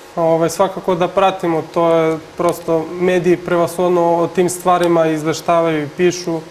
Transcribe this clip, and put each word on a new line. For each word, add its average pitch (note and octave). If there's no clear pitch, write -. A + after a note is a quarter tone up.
ovaj, E3
svakako F#3
da F3
pratimo, F3+
to E3+
je D#3+
prosto E3
mediji F3+
prevashodno E3+
o E3+
tim F3+
stvarima E3+
izveštavaju D#3+
i C#3+
pišu. E3